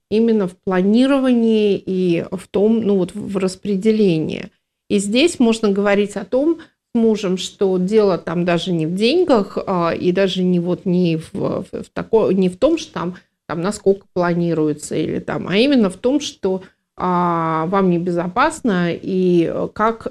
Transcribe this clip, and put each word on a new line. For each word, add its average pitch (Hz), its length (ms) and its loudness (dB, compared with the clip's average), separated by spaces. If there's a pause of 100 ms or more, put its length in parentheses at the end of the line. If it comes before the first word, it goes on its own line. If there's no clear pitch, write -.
(100)
именно 220 360 2
в 180 160 -8
планировании 226 1200 2
и 185 360 0 (100)
в 185 160 -10
том, 220 340 2
ну, 196 140 2
вот 180 180 -2
в, 208 180 -10
в 196 60 -4
распределении. 190 1080 0 (420)
И 208 80 2
здесь 233 420 2
можно 226 300 2
говорить 202 460 0
о 180 100 -8
том 302 320 0 (340)
с 240 60 0
мужем, 208 400 2
что 190 400 -2
дело 196 400 2
там 170 260 -4
даже 175 280 0
не 165 120 0
в 170 120 -4
деньгах, 240 680 2
а, 170 280 0
и - 180 -2
даже 185 320 0
не 180 160 2
вот 175 280 -4
не 175 320 0
в, 156 140 -14
в, - 400 -4
в - 120 -10 (100)
тако-, 180 380 0
не 190 160 2
в 180 80 -6
том, 311 220 2
что - 140 -12
там, 175 220 -8 (320)
там 160 140 -6
насколько 196 520 -2
планируется 170 840 -2
или - 240 -4
там, - 260 -8
а 175 100 -4
именно 240 320 2
в 180 80 -8
том, 269 220 -2
что, 185 460 -6 (320)
а, 165 680 -2
вам 190 240 2
небезопасно 180 1000 -2
и, 180 560 0
э, 160 240 -4
как, 226 380 -4